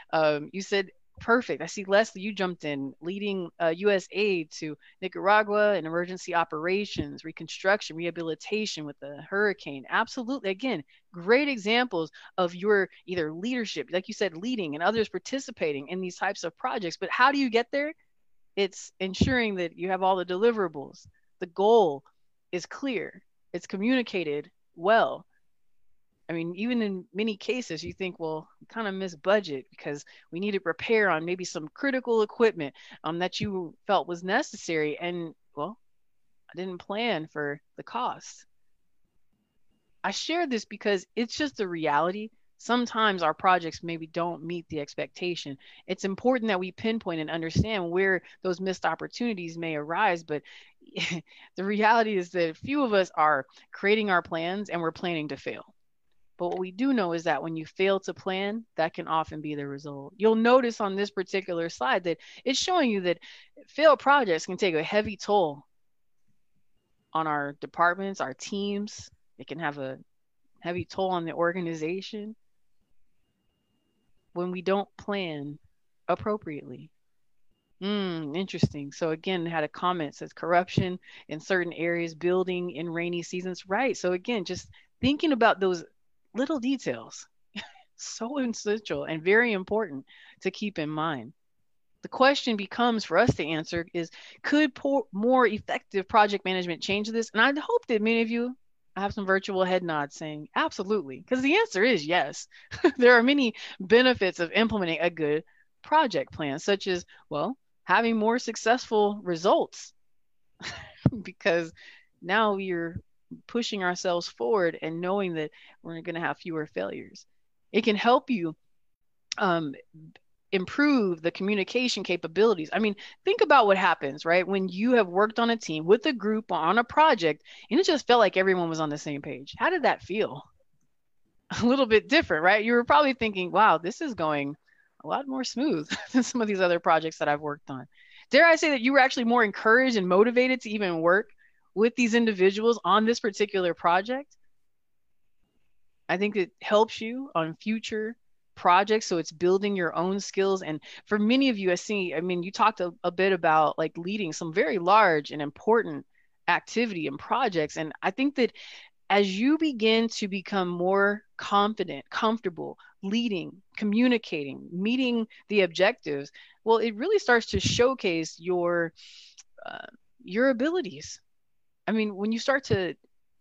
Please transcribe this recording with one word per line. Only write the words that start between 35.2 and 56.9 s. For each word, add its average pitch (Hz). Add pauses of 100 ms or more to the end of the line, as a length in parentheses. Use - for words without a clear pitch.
well, 170 (720)
I -
didn't 180
plan 196
for 147 (140)
the -
cost. - (1600)
I 196
share 330
this 233
because 202 (120)
it's 226
just 302
the 202
reality. 170 (280)
Sometimes 220
our 156
projects 175
maybe 165
don't 170
meet 165
the 156
expectation. 147 (280)
It's 185
important 226
that 185
we 185
pinpoint 214
and 151
understand 165
where 185 (200)
those 185
missed 190
opportunities 165
may 165
arise, 170
but 151 (380)
<laughs> -
the 185
reality 214
is 175
that 170
few 285
of 220
us 185
are 151 (280)
creating 208
our 175
plans 180
and 170
we're 160
planning 165
to 139
fail. - (680)
But 175
what 180
we 185
do 247